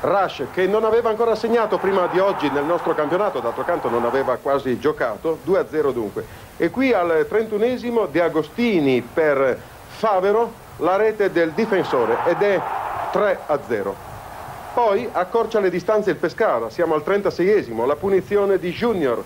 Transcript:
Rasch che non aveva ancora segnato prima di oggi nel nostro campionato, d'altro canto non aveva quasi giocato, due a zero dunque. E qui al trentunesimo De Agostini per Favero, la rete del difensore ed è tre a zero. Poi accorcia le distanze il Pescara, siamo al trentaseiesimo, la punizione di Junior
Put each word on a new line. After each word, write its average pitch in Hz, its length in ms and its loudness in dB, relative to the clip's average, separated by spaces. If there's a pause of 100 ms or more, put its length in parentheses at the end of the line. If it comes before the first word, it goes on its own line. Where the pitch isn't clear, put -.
Rasch 160 480 0
che 185 140 0
non 214 180 2
aveva 226 260 2
ancora 220 260 0
segnato 220 420 0
prima 185 300 0
di 170 100 0
oggi 185 320 2
nel 143 140 0
nostro 165 280 0
campionato, 151 460 0
d'altro 117 240 -4
canto 147 260 -2
non 117 160 0
aveva 127 300 0
quasi 135 460 -2
giocato, 147 640 -2
due 175 160 2
a 131 80 0
zero 147 240 0
dunque. 113 320 -4 (320)
E 170 140 0
qui 254 220 2
al 165 360 2
trentunesimo 220 800 0
De 151 140 0
Agostini 160 800 2
per 135 560 2 (300)
Favero, 208 680 0 (240)
la 175 180 2
rete 214 340 2
del 165 220 2
difensore 147 640 2 (100)
ed 170 160 2
è 196 180 2 (520)
tre 190 340 2
a 143 180 0
zero. 98 300 -4 (800)
Poi 226 380 2
accorcia 214 480 0
le 190 100 2
distanze 196 400 0
il 151 60 -2
Pescara, 156 520 0
siamo 165 260 0
al 151 100 0
trentaseiesimo, 175 840 2
la 143 80 2
punizione 196 640 2
di 180 140 -4
Junior 156 540 0